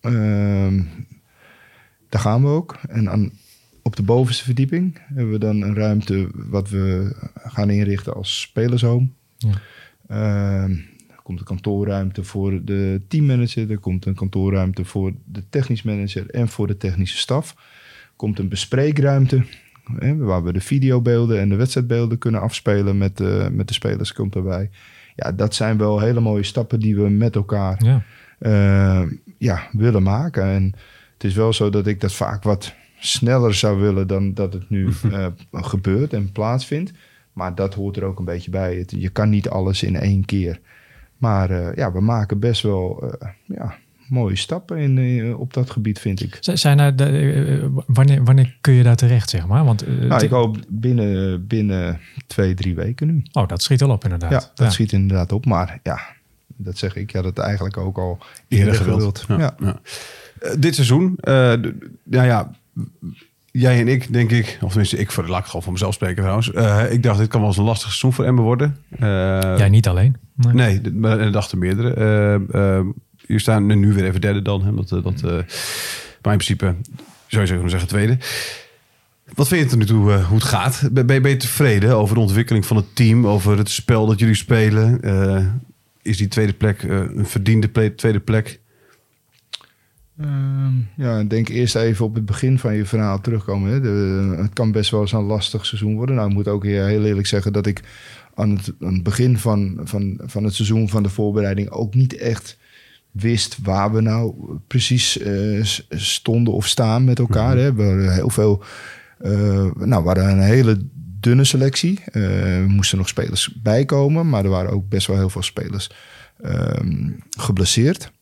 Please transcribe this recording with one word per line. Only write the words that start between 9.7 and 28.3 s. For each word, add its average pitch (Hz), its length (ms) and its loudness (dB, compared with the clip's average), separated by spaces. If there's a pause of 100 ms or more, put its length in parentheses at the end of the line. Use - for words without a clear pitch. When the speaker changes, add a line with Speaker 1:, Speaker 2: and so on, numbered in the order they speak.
Speaker 1:
Ehm, 101 600 -2 (400)
er - 120 -20
komt 90 160 -12
een - 60 -12
kantoorruimte 98 800 -4
voor 98 400 -4
de 98 440 -2
teammanager. 120 600 0
Er 104 80 -4
komt 92 280 -4
een 98 80 -2
kantoorruimte 95 680 -2
voor 95 280 -4 (120)
de 101 260 -14
technisch 131 320 -2
manager 101 480 -6
en 117 180 -2
voor 104 180 -4
de 101 100 -4
technische 92 420 -4
staf. 143 400 -4
Er - 580 -20
komt 104 220 -4
een 98 100 -4
bespreekruimte, 135 960 2 (540)
hè, 143 180 0
waar 95 280 0
we 87 80 -2
de 92 80 0
videobeelden 120 800 2
en 101 80 2
de 98 80 2
wedstrijdbeelden 117 640 0
kunnen 110 220 -2
afspelen 101 580 0
met, 95 220 -2
eh, 95 280 0
met 98 200 -4
de - 60 -8
spelers, - 380 -4
komt 98 220 -6
erbij. 95 360 -4 (460)
Ja, - 160 -6
dat 104 220 -2
zijn 110 240 0
wel 104 220 2
hele 117 200 2
mooie 107 220 0
stappen 117 380 -4
die 107 160 0
we 104 140 2
met 107 260 2
elkaar, 98 480 -2
Speaker 2:
Ja. 120 180 4 (360)